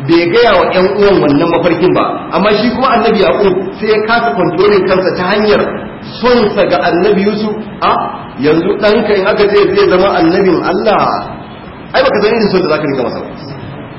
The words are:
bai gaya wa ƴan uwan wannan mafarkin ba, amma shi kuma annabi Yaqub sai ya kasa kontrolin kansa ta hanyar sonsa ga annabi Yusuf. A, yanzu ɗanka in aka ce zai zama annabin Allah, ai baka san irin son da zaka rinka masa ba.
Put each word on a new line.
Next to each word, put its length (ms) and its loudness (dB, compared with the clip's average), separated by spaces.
bai 240 2
gaya 280 4
wa 140 2
ƴan 240 2
uwan 260 2
wannan 320 2
mafarkin 440 2
ba, 120 0
amma 240 0
shi 160 0
kuma 220 0
annabi 320 2
Yaqub 320 2
sai 160 -6
ya 120 2
kasa 300 0
kontrolin 520 2
kansa 300 0
ta 140 -4
hanyar 360 2
sonsa 500 0
ga 180 0
annabi 420 2
Yusuf. 300 -2
A, 160 0
yanzu 380 0
ɗanka 400 2
in 120 0
aka 200 2
ce 180 2
zai 220 2
zama 260 2
annabin 480 2
Allah, 460 0
ai 140 -2
baka 180 2
san 120 2
irin 180 0
son 120 0
da 80 -2
zaka 160 -2
rinka 200 -2
masa 160 -6
ba. 80 -12